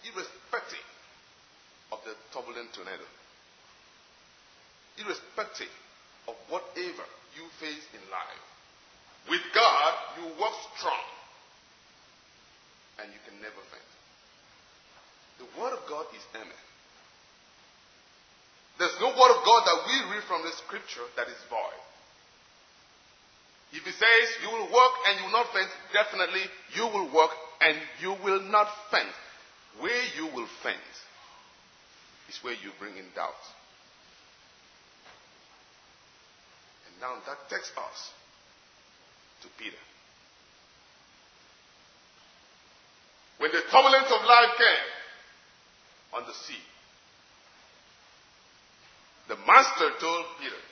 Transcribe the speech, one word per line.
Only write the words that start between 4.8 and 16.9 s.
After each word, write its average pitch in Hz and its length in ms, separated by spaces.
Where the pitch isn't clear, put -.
Irrespective - 720
of 117 80
whatever 175 580
you 165 80
face 151 320
in 95 160
life. 90 320
With 175 100
God, 165 380
you 170 160
walk 190 160
strong. 147 320
And 104 140
you 104 100
can 101 160
never 104 320
faint. - 200
The 127 160
word 247 160
of 233 160
God 147 240
is - 140
amen. 104 300